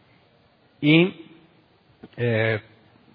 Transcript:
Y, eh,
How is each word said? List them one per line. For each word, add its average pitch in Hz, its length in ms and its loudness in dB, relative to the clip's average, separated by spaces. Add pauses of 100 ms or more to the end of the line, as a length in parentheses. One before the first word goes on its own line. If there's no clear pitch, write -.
(800)
Y, 165 460 2 (920)
eh, 110 460 -4 (520)